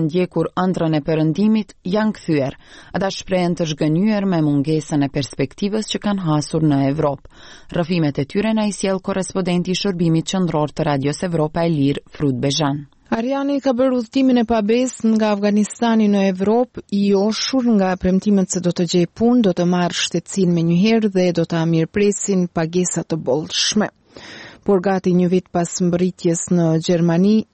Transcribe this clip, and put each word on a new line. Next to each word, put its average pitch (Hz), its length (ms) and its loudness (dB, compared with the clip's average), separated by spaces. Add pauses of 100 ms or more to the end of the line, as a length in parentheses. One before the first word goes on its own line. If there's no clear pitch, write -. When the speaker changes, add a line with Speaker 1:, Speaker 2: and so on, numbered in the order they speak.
Speaker 1:
ndjekur 165 420 -2 (160)
ëndrrën 170 340 0
e 147 80 0
perëndimit 180 680 0 (100)
janë 208 320 -2
kthyer. 143 380 -2 (400)
Ata 190 160 -2
shprehen 180 480 -2
të 170 140 -2
zhgënjur 190 580 0
me 170 160 0
mungesën 143 580 0
e 135 80 -2
perspektivës 196 800 -4
që - 160 -6
kanë 196 220 -2
hasur 151 340 -2
në 147 160 2 (140)
Evropë. 147 360 -2 (460)
Rrëfimet 165 480 -2
e - 80 -4
tyre 220 240 0
na 214 160 0
i - 20 -4
sjell 190 300 -2
korrespondenti 180 720 -2
i - 80 -4
shërbimit 170 480 0
qendror 156 420 0
të 156 160 -2
Radios 143 380 -2
Evropa 165 400 -2
e 170 80 0
Lirë, 139 340 0
Frut 135 320 -2
Bezhan. 143 460 -2 (240)
Speaker 2:
Ariani 277 500 -2
ka 262 140 0
bërë 254 240 2
udhëtimin 262 400 2
e 226 80 2
pabes 233 560 0
nga 220 320 2
Afganistani 208 760 0
në 196 220 2
Evropë, 208 540 0 (100)
i 202 160 2
joshur 214 640 0
nga 185 240 2
premtimet 190 500 2
se 185 140 -4
do 175 80 0
të 175 160 0
gjej 175 240 2
punë, 240 380 2
do 180 40 2
të 175 140 0
marrë 175 320 0
shtetësinë 180 560 -2
me 165 140 2
njëherë 214 480 2
dhe 180 180 2
do 165 100 0
ta 165 220 -2
mirëpresin 185 880 0
pagesat 170 560 -2
të 160 80 -2
bollshme. 160 720 -2 (720)
Por 202 220 2
gati 190 320 0
një 180 160 4
vit 180 180 0
pas 175 160 -2
mbërritjes 175 760 0 (100)
në 170 140 4 (180)
Gjermani, 180 680 2